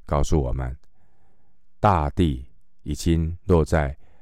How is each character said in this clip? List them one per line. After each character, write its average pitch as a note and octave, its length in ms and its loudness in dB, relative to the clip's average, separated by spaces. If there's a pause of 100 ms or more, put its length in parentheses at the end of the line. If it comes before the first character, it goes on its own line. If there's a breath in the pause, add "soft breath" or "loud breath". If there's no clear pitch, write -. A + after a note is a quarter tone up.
告 C#2+ 200 2
诉 D#2 180 2
我 B1 100 -4
们： C2 240 -6 (1000)
“大 E2+ 320 4
地 C#2+ 340 0 (380)
已 D2+ 120 -6
经 E2 500 0
落 E2 200 6
在 D2 320 0 (240)